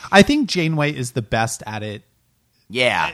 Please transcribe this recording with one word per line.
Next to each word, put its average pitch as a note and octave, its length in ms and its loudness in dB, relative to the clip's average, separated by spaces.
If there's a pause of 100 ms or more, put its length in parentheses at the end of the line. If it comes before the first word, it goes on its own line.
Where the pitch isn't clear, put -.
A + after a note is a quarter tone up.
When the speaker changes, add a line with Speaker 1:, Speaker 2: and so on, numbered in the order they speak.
(120)
Speaker 1:
I G3 100 8
think C#4+ 260 2
Janeway D#3 460 -2
is B2 180 -6
the B2 100 -4
best A2+ 440 -4
at G#2+ 160 -10
it. G#2 200 -10 (680)
Speaker 2:
Yeah. G#2 440 2